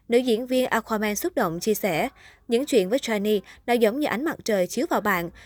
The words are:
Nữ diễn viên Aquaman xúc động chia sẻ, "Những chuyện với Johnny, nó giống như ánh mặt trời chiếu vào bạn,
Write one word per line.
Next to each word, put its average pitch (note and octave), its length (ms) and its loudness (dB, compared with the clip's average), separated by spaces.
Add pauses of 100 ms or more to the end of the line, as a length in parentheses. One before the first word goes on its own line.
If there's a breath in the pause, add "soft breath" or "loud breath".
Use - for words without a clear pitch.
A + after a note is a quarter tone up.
Nữ A#3 100 4
diễn B3 300 2
viên B3+ 180 2
Aquaman G#3+ 500 -2
xúc F4 200 -4
động F3 240 0
chia G#3+ 140 0
sẻ, G3 360 -2 (380 loud breath)
"Những B3 180 0
chuyện F#3+ 240 2
với C4+ 100 2
Johnny, G#3 400 0 (260 loud breath)
nó A#3+ 80 0
giống A#3 260 2
như D4+ 80 0
ánh - 180 -2
mặt D#4 180 -2
trời F#3+ 240 0
chiếu C4+ 220 -2
vào A3+ 120 0
bạn, F3+ 280 0 (160 loud breath)